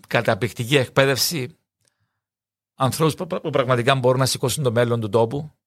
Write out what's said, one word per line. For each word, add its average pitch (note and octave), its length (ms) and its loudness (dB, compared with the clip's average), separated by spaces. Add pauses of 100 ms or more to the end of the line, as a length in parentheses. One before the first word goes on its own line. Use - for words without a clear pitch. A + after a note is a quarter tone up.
καταπληκτική A#2 680 0
εκπαίδευση, C3+ 760 0 (1300)
ανθρώπους C#3 340 0
που, - 120 -8
που F3 240 -6
πραγματικά C3 440 2
μπορούν B2+ 240 2
να C3 80 2
σηκώσουν C#3 360 -2
το A#2+ 100 0
μέλλον A#2 280 0
του A2 80 -4
τόπου. A#2 440 0 (140)